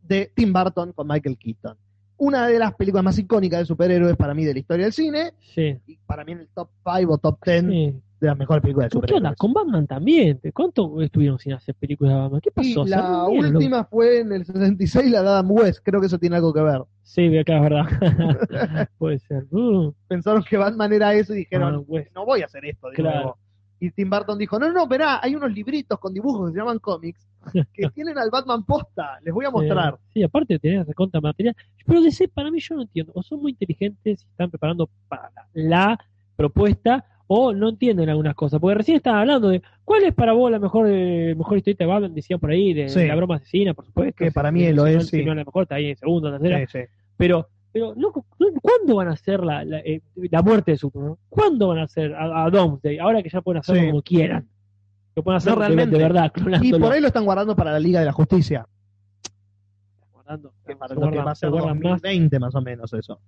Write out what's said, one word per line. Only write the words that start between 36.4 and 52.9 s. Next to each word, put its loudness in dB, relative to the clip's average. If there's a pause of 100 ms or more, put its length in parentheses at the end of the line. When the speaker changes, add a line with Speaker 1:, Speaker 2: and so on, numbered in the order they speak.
Speaker 2:
o 2
no 0
entienden 0
algunas 0
cosas. 0
Porque 2
recién 2
estaban 2
hablando 2
de, 2 (240)
"¿cuál 4
es 2
para 4
vos 4
la 0
mejor, 2
eh, 0
mejor 0
historieta 0
de 2
Batman?", -2
decían -6
por -2
ahí, 2
de -2
Speaker 1:
Sí. 2
Speaker 2:
la 0
broma 0
asesina, 0
por -16
supuesto. -2
Speaker 1:
Que 0
Speaker 2:
Si, -8
Speaker 1:
para 0
mí 2
Speaker 2:
si 4
Speaker 1:
lo 4
Speaker 2:
no, 4
Speaker 1:
es, 2
Speaker 2:
si -2
Speaker 1:
sí. -2
Speaker 2:
no -2
la -6
mejor, -2
está -8
ahí -4
en -8
segunda, -2
tercera. 0
Speaker 1:
Sí, -8
sí. -10 (320)
Speaker 2:
Pero, 2 (240)
pero, -6
loco, -4 (120)
¿cu-, 2
¿cuándo 2
van -2
a -4
hacer -4
la, -4
la, -8
eh, -6 (160)
la 0
muerte 4
de 2
Superman? -8 (120)
¿Cuándo 2
van 0
a -4
hacer -6
a, -2
a 2
Doomsday? 0